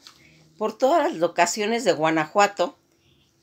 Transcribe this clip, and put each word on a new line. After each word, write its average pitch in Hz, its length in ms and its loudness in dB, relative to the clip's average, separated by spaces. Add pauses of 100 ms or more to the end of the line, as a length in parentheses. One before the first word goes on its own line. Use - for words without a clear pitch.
(580)
por 220 200 -6
todas 285 260 2
las 330 100 -2
locaciones 196 720 -2
de 175 80 4
Guanajuato 160 840 0 (640)